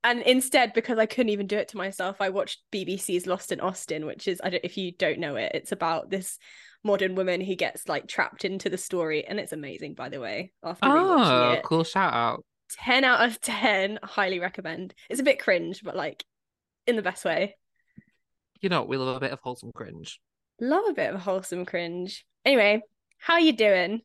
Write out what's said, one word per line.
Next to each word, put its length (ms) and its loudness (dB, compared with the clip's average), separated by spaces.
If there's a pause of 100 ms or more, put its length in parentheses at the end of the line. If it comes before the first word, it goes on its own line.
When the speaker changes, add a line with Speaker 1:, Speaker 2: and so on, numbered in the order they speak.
Speaker 1:
And 160 2
instead, 500 4
because 260 0
I 80 4
couldn't 260 0
even 160 -2
do 100 -2
it 120 -4
to 80 -14
myself, 440 -6
I 80 0
watched 320 -4 (100)
B 140 -4
B 100 -4
C's 320 -2
Lost 240 -4
in 80 -4
Austin, 460 -6
which 200 -10
is, 160 -2
I 100 -2
don't, 120 -4
if 140 -8
you 160 -6
don't 260 0
know 160 -4
it, 180 -2
it's 200 -6
about 360 -2
this 300 -6 (420)
modern 340 2
woman 260 0
who 140 -4
gets, 340 -6
like, 180 -4
trapped 380 -2
into 240 -4
the 80 -4
story. 500 -2
And 100 -6
it's 140 -8
amazing, 440 -12
by 120 -10
the 140 -10
way, 320 -8 (100)
after 240 -2
rewatching 600 6
Speaker 2:
Oh, 60 4
Speaker 1:
it. 100 -2
Speaker 2:
cool 180 2
shout 300 2
out. 320 0 (240)
Speaker 1:
Ten 340 2
out 220 6
of 160 -2
ten, 600 0
highly 380 -2
recommend. 540 -8 (160)
It's 100 -4
a 40 -2
bit 200 4
cringe, 400 0
but, 140 -8
like, 260 -6 (600)
in 100 2
the 60 0
best 240 -4
way. 320 0 (1040)
Speaker 2:
You 80 0
know, 140 2
we 120 -4
love 220 -2
a 20 -6
bit 140 -4
of 80 -12
wholesome 320 -10
cringe. 480 -14 (400)
Speaker 1:
Love 280 2
a 40 -2
bit 160 0
of 60 -4
a 40 -6
wholesome 460 -4
cringe. 600 -6 (200)
Anyway, 360 6 (360)
how 220 2
you 120 8
doing? 540 4